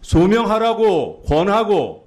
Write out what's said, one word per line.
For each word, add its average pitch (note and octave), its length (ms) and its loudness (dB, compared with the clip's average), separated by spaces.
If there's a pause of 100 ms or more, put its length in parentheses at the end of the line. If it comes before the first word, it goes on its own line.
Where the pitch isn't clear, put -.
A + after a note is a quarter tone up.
소명하라고 G#3+ 1200 0
권하고 F#3+ 840 -2